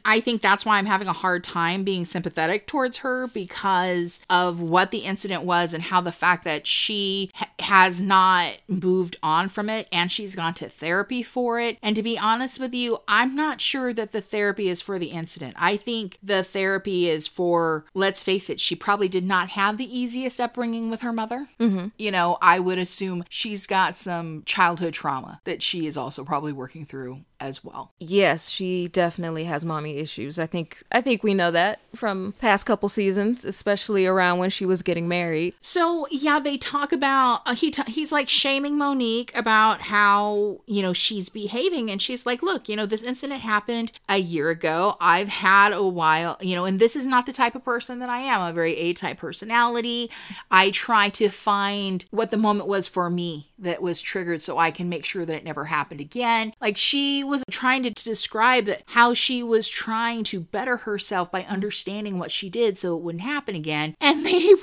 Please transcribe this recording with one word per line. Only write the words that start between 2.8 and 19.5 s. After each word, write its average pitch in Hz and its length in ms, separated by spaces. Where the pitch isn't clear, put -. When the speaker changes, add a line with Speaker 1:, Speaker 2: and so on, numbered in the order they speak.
Speaker 1:
her 254 280
because 180 920
of 180 320
what 175 300
the 226 80
incident 190 420
was 175 320
and 160 120
how 180 160
the 190 100
fact 175 320
that 151 240
she 196 640
ha-, - 140
has 185 400
not 185 580
moved 180 560
on 165 260
from 208 220
it 220 200
and 180 200
she's 196 240
gone 170 200
to - 140
therapy 202 540
for 240 360
it. 233 220
And 214 140
to 214 80
be 226 160
honest 240 400
with 254 160
you, 240 320
I'm 240 260
not 294 260
sure 254 340
that 214 180
the 208 100
therapy 202 480
is 180 120
for 190 180
the 165 80
incident. 165 500
I 190 200
think 220 440
the 196 220
therapy 190 680
is 156 180
for, 170 580
let's 190 280
face 190 280
it, - 80
she - 160
probably 208 340
did 185 160
not 185 240
have 202 280